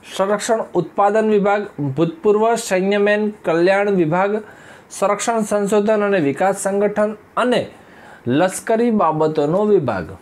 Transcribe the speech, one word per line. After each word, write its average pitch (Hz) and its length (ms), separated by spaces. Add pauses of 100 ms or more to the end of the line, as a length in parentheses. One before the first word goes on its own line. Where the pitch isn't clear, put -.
(160)
સંરક્ષણ 202 580
ઉત્પાદન 208 560
વિભાગ, 202 520
ભૂતપૂર્વ 208 760
સૈન્યમેન 208 720 (160)
કલ્યાણ 190 440
વિભાગ, 190 540 (460)
સંરક્ષણ 208 520
સંશોધન 208 600
અને 202 180
વિકાસ 165 360
સંગઠન 208 640 (200)
અને 233 320 (580)
લશ્કરી 190 640
બાબતોનો 160 760
વિભાગ. 127 420 (140)